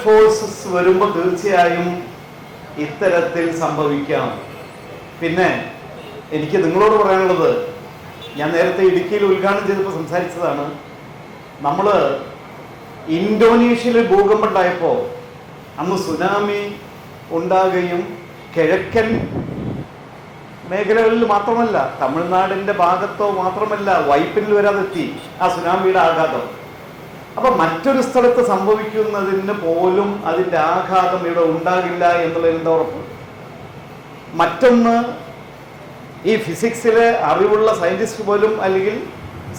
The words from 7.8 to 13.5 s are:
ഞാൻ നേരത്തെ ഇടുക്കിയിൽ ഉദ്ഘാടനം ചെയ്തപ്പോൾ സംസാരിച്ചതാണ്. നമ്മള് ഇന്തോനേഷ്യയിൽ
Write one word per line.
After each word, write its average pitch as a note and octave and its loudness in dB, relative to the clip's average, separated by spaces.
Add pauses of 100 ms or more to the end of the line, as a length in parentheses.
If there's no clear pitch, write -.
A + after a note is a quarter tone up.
ഞാൻ D3+ -2
നേരത്തെ F#3 2
ഇടുക്കിയിൽ F3+ 2
ഉദ്ഘാടനം F#3+ 2
ചെയ്തപ്പോൾ G3 -2
സംസാരിച്ചതാണ്. D#3+ -4 (1000)
നമ്മള് F#3+ 2 (1200)
ഇന്തോനേഷ്യയിൽ A#3 4 (140)